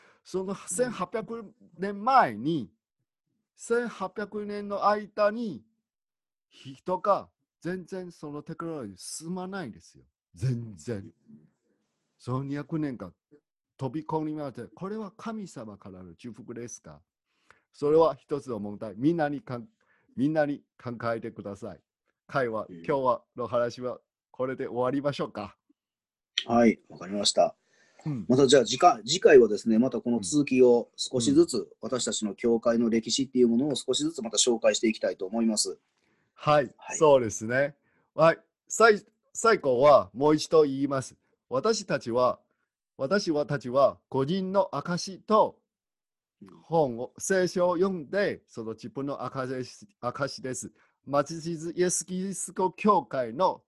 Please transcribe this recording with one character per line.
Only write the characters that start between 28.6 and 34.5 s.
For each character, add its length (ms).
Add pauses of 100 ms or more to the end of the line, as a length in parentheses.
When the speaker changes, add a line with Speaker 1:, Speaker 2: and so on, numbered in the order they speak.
Speaker 2:
あ 40
次 140
回、 260
次 160
回 180
は 100
で 100
す 100
ね、 100
ま 120
た 100
こ 100
の 100
続 240
き 180
を 340
少 240
し 120
ず 140
つ、 80
Speaker 1:
う 40
ん。 40
う 20
ん。 40 (120)
Speaker 2:
私 240
た 80
ち 120
の 100
教 260
会 180
の 120
歴 200
史 140
っ 40
て 100
い 60
う 40
も 80
の 120
を 60
少 200
し 80
ず 100
つ 100
ま 80
た 60
紹 220